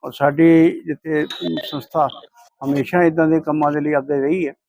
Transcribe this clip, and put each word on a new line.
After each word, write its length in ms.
ਔਰ 80
ਸਾਡੀ 720
ਜਿੱਥੇ 400
ਸੰਸਥਾ 420
ਹਮੇਸ਼ਾ 380
ਇੱਦਾਂ 240
ਦੇ 120
ਕੰਮਾਂ 320
ਦੇ 100
ਲਈ 160
ਅੱਗੇ 240
ਰਹੀ 260
ਹੈ। 60